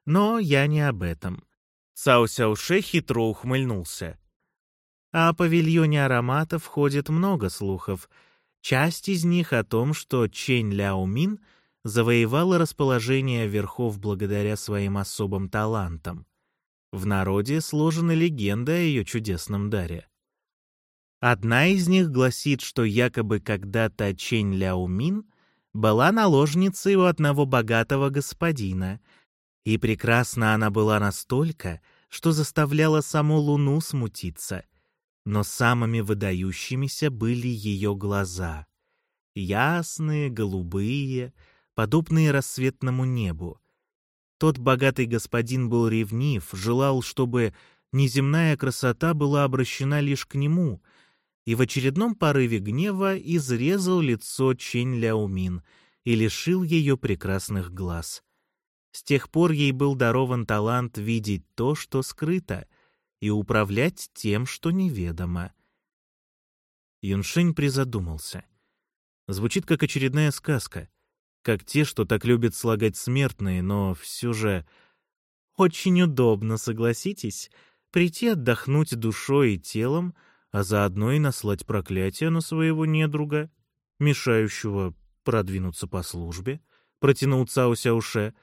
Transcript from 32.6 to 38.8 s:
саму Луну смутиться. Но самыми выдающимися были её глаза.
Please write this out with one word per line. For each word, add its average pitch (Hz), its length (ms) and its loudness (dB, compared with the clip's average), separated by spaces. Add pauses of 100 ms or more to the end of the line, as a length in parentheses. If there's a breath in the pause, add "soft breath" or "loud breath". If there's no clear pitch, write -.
саму 151 360 2
Луну 147 440 2
смутиться. 101 800 -6 (640)
Но 104 180 0
самыми 117 580 0
выдающимися 101 1080 -4
были 120 380 -2
её 104 480 -2
глаза. 90 720 -4 (680)